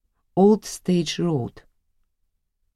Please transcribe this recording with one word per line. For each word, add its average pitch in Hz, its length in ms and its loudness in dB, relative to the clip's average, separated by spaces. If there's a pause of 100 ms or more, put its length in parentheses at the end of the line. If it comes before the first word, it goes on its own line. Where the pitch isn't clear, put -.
(360)
«Old 208 280 4
Stage - 560 -4
Road». 156 400 -4 (1160)